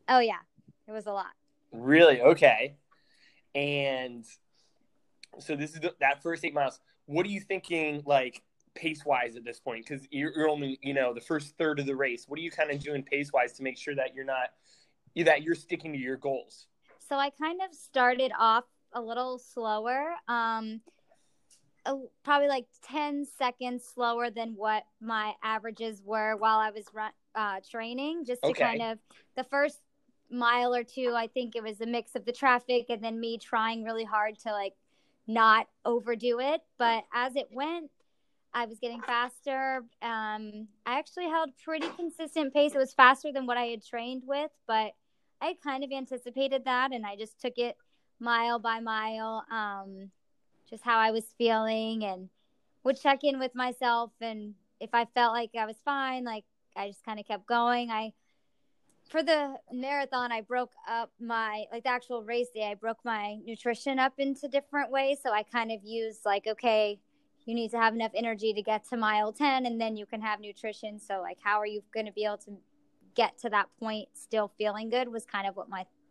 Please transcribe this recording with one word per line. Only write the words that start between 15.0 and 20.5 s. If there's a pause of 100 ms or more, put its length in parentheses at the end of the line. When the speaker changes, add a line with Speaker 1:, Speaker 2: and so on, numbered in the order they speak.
Speaker 2:
that
you're
sticking
to
your
goals? (400)
Speaker 1:
So
I
kind
of
started
off (280)
a
little
slower, (120)
um, (1040)